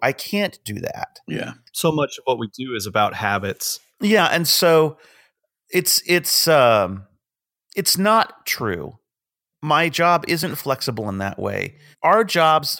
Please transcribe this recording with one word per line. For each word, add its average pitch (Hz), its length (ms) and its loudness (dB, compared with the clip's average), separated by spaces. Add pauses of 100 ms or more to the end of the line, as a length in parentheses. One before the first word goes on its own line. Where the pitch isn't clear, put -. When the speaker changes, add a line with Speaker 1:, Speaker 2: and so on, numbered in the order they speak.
Speaker 1:
I 135 100 2
can't - 520 -6
do 107 160 -10
that. - 460 -12
Speaker 2:
Yeah. - 280 -8 (180)
Speaker 3:
So - 180 -2
much 147 280 -2
of - 60 -20
what 127 140 0
we 113 100 -6
do 127 260 -10
is 101 120 -6
about 104 280 0
habits. 101 680 -4 (200)
Speaker 1:
Yeah, 208 260 2
and 170 200 0
so 160 520 4 (720)
it's, - 360 0
it's, - 420 0
um, 107 580 4 (680)
it's - 220 -2
not 214 480 0
true. 90 540 -6 (640)
My 156 260 2
job 170 400 2
isn't 165 280 -4
flexible 113 520 -4
in 98 100 -4
that 98 200 -6
way. 98 380 -6 (260)
Our 208 220 4
jobs, 160 560 0